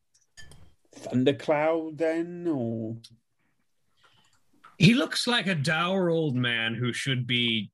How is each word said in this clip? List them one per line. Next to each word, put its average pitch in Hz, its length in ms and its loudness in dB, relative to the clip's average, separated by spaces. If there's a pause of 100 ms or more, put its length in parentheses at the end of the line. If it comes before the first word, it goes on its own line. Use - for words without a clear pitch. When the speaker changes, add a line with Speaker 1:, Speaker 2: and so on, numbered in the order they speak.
(920)
Speaker 1:
thundercloud 151 1040 0
then, 170 500 -2
or? 113 480 -4 (1800)
Speaker 2:
He 196 160 8
looks - 320 0
like 240 200 0
a 190 80 0
dour 170 560 0
old 160 240 0
man 117 400 0
who 120 180 -2
should 127 340 -2
be 120 480 0